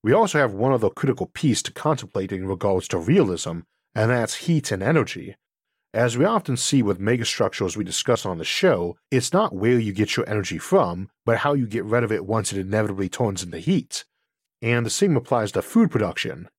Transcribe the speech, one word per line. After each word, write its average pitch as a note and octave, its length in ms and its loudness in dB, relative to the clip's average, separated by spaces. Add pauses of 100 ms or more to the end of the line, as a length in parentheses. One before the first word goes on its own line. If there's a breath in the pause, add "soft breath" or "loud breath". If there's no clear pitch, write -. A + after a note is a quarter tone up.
We A2 100 4
also F#3+ 260 4
have B2 140 2
one A#2+ 200 2
other A2 180 2
critical - 360 -2
piece - 360 0
to - 100 -8
contemplate G#2 600 -2
in F#2+ 160 -6
regards F#2+ 400 0
to F#2 100 -2
realism, F2+ 640 0 (340)
and A2 160 2
that's A#2 240 0
heat - 380 0
and F#2+ 100 -4
energy. A2 540 -2 (560)
As A#2 260 0
we D3 60 6
often G3 320 0
see C3 260 2
with G2+ 160 2
megastructures G#2+ 800 -2
we G#2 80 -4
discuss G#2+ 420 -2
on F2+ 120 -4
the D#2+ 60 -8
show, F2+ 520 0 (160)
it's B2 200 0
not G3 220 0
where A2+ 240 4
you G#2+ 140 0
get F#2+ 240 0
your A#2+ 120 -2
energy F#2+ 300 -4
from, F#2+ 500 0 (160)
but A#2 140 2
how C#3+ 140 2
you B2+ 160 0
get G2+ 160 -4
rid A#2 180 2
of G#2+ 80 -2
it G2 160 -2
once G#2+ 260 -2
it G2 60 -4
inevitably G2 500 -2
turns F#2+ 360 -4
into F2 140 -10
heat. - 460 -2 (560)
And A#2 240 0
the A2 60 -4
same F3+ 260 2
applies A#2 360 0
to F#2 100 0
food A3+ 300 4
production. D#2+ 560 -4 (100)